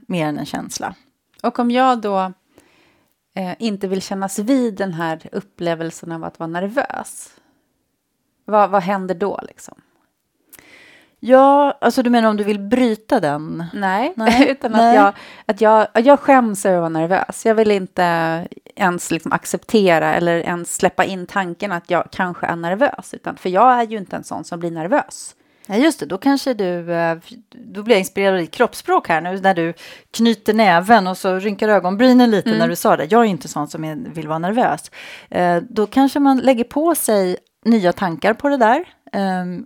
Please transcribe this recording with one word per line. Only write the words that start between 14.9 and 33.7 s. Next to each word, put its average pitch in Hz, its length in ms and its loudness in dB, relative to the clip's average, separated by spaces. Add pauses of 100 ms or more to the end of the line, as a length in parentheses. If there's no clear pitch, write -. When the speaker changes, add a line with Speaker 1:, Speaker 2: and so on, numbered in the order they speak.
Speaker 2:
jag, 202 80 2 (320)
att 208 160 -4
jag, 214 320 6
att 233 120 2
jag 277 140 6
skäms 240 460 2
över 185 120 4
att 170 40 0
vara 165 80 -2 (120)
nervös. - 440 -2
Jag 226 100 4
vill 214 160 4
inte 185 300 -2 (720)
ens, 175 360 -2
liksom, 160 200 -4
acceptera 170 840 2
eller 170 240 0
ens 175 380 -6
släppa 185 300 0
in 185 220 -6
tanken 196 440 -6
att 175 180 -8
jag 170 220 0
kanske 180 340 -4
är 170 100 -4
nervös. 180 580 -4
Utan, - 240 -12
för - 120 -6
jag 220 300 4
är 233 80 -2
ju 220 100 -8
inte 185 180 -10
en 156 80 -10
sån - 200 -10
som 175 160 -12
blir 170 120 -6
nervös. 170 640 -6 (300)
Speaker 1:
Ja, 190 100 -6
just 294 240 2
det. 160 60 -8
Då 165 120 -6
kanske 269 360 -2
du, 175 400 -4
eh, 165 240 0 (340)
då 202 320 -16
blir 226 120 4
jag 190 40 4
inspirerad 196 340 0
av 185 60 0
ditt 160 120 -6
kroppsspråk - 560 -2
här 160 140 0
nu, 180 200 -6
när 190 120 2
du 165 200 -2 (380)
knyter 226 420 0
näven 196 540 4
och 185 100 -4
så 185 180 -2
rynkar 208 340 -2
ögonbrynen 220 600 4
lite 196 180 0
Speaker 2:
Mm. 214 100 0
Speaker 1:
när 165 80 2
du 170 80 -4
sa 180 220 2
det. 156 140 -6
Jag 233 100 6
är 226 80 4
inte 160 180 -6
sån 147 200 -8
som 156 160 -10